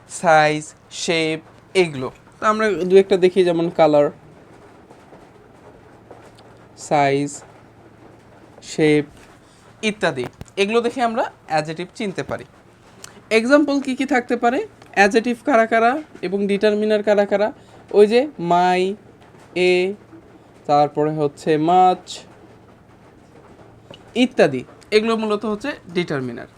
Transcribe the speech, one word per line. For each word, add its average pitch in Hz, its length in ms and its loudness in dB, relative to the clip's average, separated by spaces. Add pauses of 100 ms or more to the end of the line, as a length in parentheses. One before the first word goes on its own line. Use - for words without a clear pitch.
সাইজ, 151 640 2 (180)
শেপ, 160 480 -2 (340)
এগুলো। 143 380 0 (280)
তো 220 60 -8
আমরা 214 260 0
দু 185 260 2
একটা 190 200 4
দেখি, 180 260 2
যেমন 170 260 0
কালার, 151 420 2 (2750)
সাইজ, 143 680 -2 (1200)
শেপ 151 420 0 (760)
ইত্যাদি। 170 440 -4 (320)
এগুলো 214 240 0
দেখে 240 200 -6
আমরা 233 300 -2 (160)
অ্যাডজেক্টিভ 156 480 -6
চিনতে 185 280 -8
পারি। 123 220 -10 (840)
এক্সাম্পল 277 520 2
কি 254 140 -6
কি 262 100 -4
থাকতে 247 320 -2
পারে? 254 300 -2 (240)
অ্যাডজেক্টিভ 220 540 2
কারা 226 200 2
কারা 233 320 0 (240)
এবং 196 260 -4
ডিটারমিনার 208 560 0
কারা 208 220 2
কারা? 202 260 -2 (400)
ওই 208 160 6
যে 247 200 2 (120)
মাই, 180 560 0 (600)
এ, 180 380 0 (720)
তারপরে 147 460 0
হচ্ছে 156 460 -2
মাচ 180 600 2 (2000)
ইত্যাদি। 180 480 2 (280)
এগুলো 220 260 2
মূলত 214 280 -4
হচ্ছে 214 260 -6 (180)
ডিটারমিনার। 135 580 -6 (100)